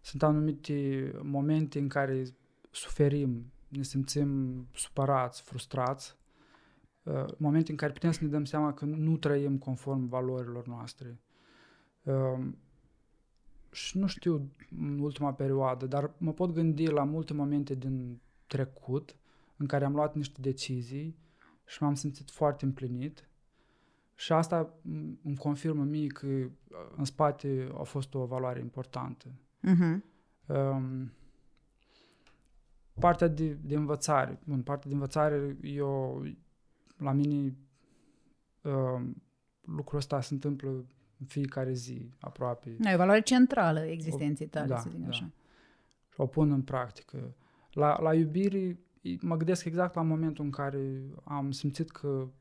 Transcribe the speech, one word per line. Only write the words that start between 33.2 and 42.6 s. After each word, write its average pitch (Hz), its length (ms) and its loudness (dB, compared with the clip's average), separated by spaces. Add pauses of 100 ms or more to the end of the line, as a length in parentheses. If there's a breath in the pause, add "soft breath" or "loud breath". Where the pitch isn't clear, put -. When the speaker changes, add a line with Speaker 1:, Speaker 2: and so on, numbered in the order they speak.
Speaker 1:
de, 160 260 2
de 147 220 -4
învățare. 143 720 2
Bun, 139 160 -2
partea 139 280 -4
de 139 60 -2
învățare, 143 640 0
eu, 139 640 -2 (720)
la 139 140 -2
mine, 143 440 2 (1040)
um, 127 640 -2 (380)
lucrul 147 380 -4
ăsta 139 220 0
se 139 120 -4
întâmplă 139 360 -2 (500)
în 135 60 -10
fiecare 135 480 -2
zi, 123 360 -8 (100)
aproape. - 500 -6 (100)